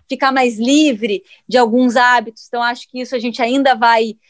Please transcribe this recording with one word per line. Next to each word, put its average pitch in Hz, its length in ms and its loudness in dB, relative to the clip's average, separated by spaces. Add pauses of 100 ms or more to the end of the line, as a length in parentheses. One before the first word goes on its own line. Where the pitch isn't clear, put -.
ficar 269 240 -2
mais 247 280 0
livre 240 640 0 (240)
de 220 100 0
alguns 240 380 2
hábitos? 240 520 0
Então, 240 140 -8
acho 240 280 -6
que 254 120 -10
isso 247 140 -8
a 240 40 -4
gente 233 220 -6
ainda 262 320 2
vai 226 420 2 (140)